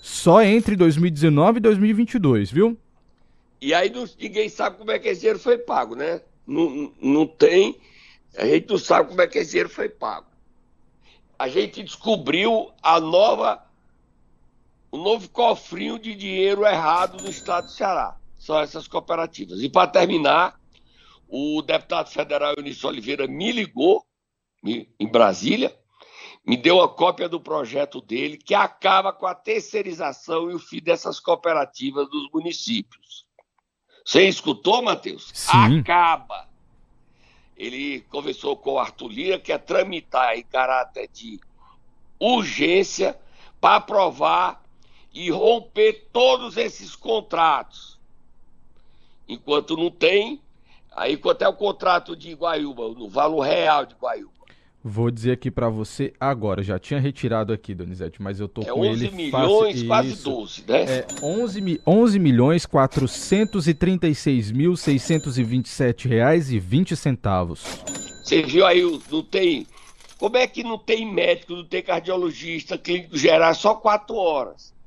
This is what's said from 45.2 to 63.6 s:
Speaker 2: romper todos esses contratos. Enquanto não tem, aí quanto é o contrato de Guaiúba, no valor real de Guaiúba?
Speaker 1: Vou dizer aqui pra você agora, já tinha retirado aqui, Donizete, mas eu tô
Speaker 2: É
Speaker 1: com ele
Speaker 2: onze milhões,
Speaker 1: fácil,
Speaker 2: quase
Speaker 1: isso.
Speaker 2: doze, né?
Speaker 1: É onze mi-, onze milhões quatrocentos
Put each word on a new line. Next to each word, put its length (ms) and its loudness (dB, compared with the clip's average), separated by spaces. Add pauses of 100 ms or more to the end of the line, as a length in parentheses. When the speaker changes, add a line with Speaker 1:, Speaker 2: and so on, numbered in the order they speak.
Speaker 2:
romper 800 2
todos 460 2
esses 400 -8
contratos. 1000 -2 (1300)
Enquanto 480 -4
não 140 -2
tem, 500 0 (580)
aí 180 -2
quanto 260 0
é 60 4
o 60 -2
contrato 600 -2
de 180 -18
Guaiúba, 540 -6
no 200 -14
valor 340 0
real 440 0
de 80 -20
Guaiúba? 380 -8 (500)
Speaker 1:
Vou 280 -4
dizer 220 -2
aqui 180 -4
pra 180 -2
você 500 -6
agora, 440 -2
já 160 -4
tinha 200 -6
retirado 540 -2
aqui, 220 -8
Donizete, 460 -10
mas 200 -8
eu 80 -8
tô 140 -10
Speaker 2:
É 40 -8
Speaker 1:
com 180 -2
ele 220 0
Speaker 2:
onze 80 -8
milhões, 600 2
Speaker 1:
fácil, 120 -4
Speaker 2:
quase 260 2
Speaker 1:
isso. 180 -8
Speaker 2:
doze, 360 -10
né? 160 2
Speaker 1:
É 240 -2 (160)
onze 380 -4
mi-, 260 -4
onze 320 6
milhões 480 4
quatrocentos 1040 0